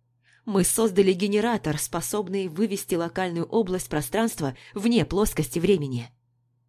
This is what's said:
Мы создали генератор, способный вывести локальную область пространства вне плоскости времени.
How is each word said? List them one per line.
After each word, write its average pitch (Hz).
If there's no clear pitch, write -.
Мы 196
создали 196
генератор, 202
способный 190
вывести 190
локальную 170
область 185
пространства 160
вне 214
плоскости 175
времени. 147